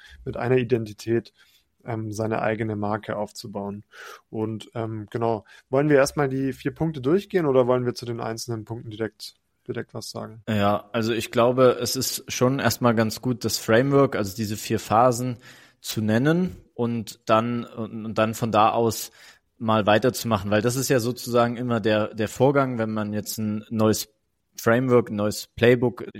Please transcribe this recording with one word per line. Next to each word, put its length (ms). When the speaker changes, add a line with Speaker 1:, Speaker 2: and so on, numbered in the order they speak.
Speaker 1:
mit 100
einer 220
Identität, 760
ähm, 280
seine 320
eigene 320
Marke 420
aufzubauen. 680
Und, 460
ähm, 340
genau, 360
wollen 180
wir 80
erstmal 320
die 240
vier 220
Punkte 260
durchgehen 460
oder 180
wollen 220
wir 80
zu 100
den 140
einzelnen 460
Punkten 260
direkt, 420
direkt 280
was 160
sagen? 360
Speaker 2:
Ja, 440
also 200
ich 200
glaube, 500
es 140
ist 360
schon 280
erstmal 340
ganz 260
gut, 260
das 120
Framework, 580
also 200
diese 220
vier 200
Phasen 600
zu 240
nennen 520
und 520
dann, 360
und, 420
und 100
dann 200
von 160
da 180
aus 400
mal 300
weiterzumachen, 640
weil 100
das 140
ist 140
ja 100
sozusagen 580
immer 220
der, 340
der 140
Vorgang, 500
wenn 140
man 200
jetzt 280
ein 320
neues 420
Framework, 540
ein 60
neues 320
Playbook, 580